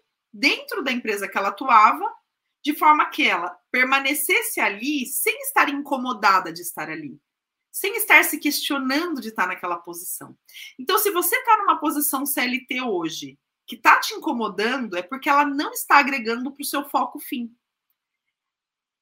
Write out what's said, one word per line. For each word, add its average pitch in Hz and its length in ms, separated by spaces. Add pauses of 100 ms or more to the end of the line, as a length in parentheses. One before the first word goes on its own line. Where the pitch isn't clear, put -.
(320)
dentro 359 500
da 262 80
empresa 208 380
que - 80
ela 196 120
atuava, 262 640 (540)
de 294 100
forma 311 360
que 285 160
ela 180 240 (220)
permanecesse 277 880
ali 240 440
sem 427 380
estar 302 260
incomodada 226 840
de 170 100
estar 156 260
ali, 151 320 (520)
sem 403 240
estar 339 280
se - 140
questionando 285 800
de 220 100
estar 190 180
naquela 175 280
posição. 170 640 (400)
Então, 262 180
se 415 140
você 359 320
tá 453 140
numa 370 240
posição 294 440
C 277 160
L 247 240
T 254 160
hoje, 165 560 (300)
que 240 100
tá 349 220
te 466 160
incomodando, 233 840
é - 60
porque 262 260
ela 285 160
não 285 280
está 415 240
agregando 254 560
pro 285 120
seu 285 240
foco 277 300
fim. 240 340 (1500)